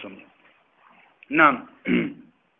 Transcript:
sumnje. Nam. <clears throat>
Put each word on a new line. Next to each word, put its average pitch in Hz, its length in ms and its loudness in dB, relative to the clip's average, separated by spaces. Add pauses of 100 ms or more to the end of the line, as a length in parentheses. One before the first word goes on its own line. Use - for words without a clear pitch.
sumnje. 98 240 -18 (1040)
Nam. 143 380 2 (180)
<clears throat> - 440 -4 (320)